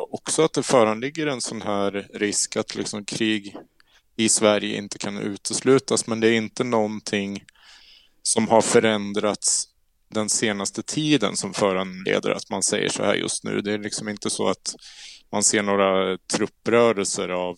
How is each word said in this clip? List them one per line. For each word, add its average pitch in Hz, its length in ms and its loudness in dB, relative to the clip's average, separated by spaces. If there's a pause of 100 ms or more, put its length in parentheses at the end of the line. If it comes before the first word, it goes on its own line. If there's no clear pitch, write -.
(120)
också - 320 0
att 160 100 2
det 139 100 0
föreligger 131 640 2
en 131 140 -4
sån 113 200 -6
här 101 520 -2
risk 101 420 -2
att 113 200 -4
liksom 104 300 -6
krig 107 500 -2 (600)
i 110 140 2
Sverige 104 480 4
inte 101 200 -10
kan 101 200 -8
uteslutas, 107 880 0
men 113 120 -2
det 113 80 4
är 113 100 4
inte 110 260 -4
någonting 107 800 -2 (800)
som 110 240 2
har 113 140 6
förändrats 104 1040 0 (480)
den 107 160 -2
senaste 104 540 -2
tiden 143 520 0
som 98 180 -6
föranleder 95 800 0
att - 180 -4
man 98 140 -4
säger 101 260 0
så - 140 -4
här 101 100 2
just 90 300 -4
nu. 104 180 -2
Det 101 120 -4
är 107 60 -4
liksom 104 300 -8
inte 104 200 -6
så 104 180 -2
att - 280 -4 (560)
man 104 120 0
ser 107 200 2
några 95 540 2 (160)
trupprörelser 107 960 0
av, 90 280 -4